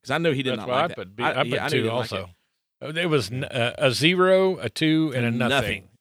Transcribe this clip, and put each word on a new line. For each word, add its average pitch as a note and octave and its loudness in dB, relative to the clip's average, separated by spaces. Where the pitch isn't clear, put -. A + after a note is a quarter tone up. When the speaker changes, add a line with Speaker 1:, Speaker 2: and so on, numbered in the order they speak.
Speaker 1:
'cause B2+ -8
I D3+ 0
know E3 2
he C3+ -2
did B2+ -2
Speaker 2:
that's A#2 -6
Speaker 1:
not F#2+ -8
Speaker 2:
what B2 0
Speaker 1:
like C#3+ 2
Speaker 2:
I E3+ -4
Speaker 1:
it. - -10
Speaker 2:
put G2 -12
B, A#2 -4
Speaker 1:
I, D#3 2
Speaker 2:
I - -4
put C3 0
Speaker 1:
yeah, B2 -4
I - -2
know - -4
he - -4
Speaker 2:
two B2+ 0
Speaker 1:
didn't A2+ -2
like A2 -4
it. G#2+ -6
Speaker 2:
also. F#2 -8
Uh, C#3+ -10
it F3+ -2
was B2 0
n-, B2+ -6
uh, A#2+ -2
a C3+ 4
zero, F#3 4
a A#2 -4
two, D#3 2
and A#2+ 0
a - 0
Speaker 1:
And A#2 -2
Speaker 2:
nothing. B2 2
Speaker 1:
nothing. G#2 -2